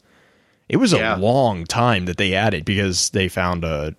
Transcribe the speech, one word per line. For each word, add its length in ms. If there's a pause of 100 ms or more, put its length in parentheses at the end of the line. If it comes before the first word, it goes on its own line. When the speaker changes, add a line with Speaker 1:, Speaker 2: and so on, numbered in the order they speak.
(680)
Speaker 1:
It 80
was 160
a 60
Speaker 2:
Yeah. 180
Speaker 1:
long 480
time 420
that 100
they 180
added 300
because 460
they 180
found 360
a, 340